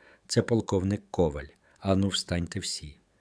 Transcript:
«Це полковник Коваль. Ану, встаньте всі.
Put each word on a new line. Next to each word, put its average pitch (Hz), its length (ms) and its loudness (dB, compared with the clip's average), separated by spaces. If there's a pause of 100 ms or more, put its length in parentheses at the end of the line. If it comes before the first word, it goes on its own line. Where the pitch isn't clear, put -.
(280)
«Це - 140 2
полковник 101 600 0 (100)
Коваль. 73 340 0 (340)
Ану, 98 280 2
встаньте 87 520 -4
всі. - 380 -10 (240)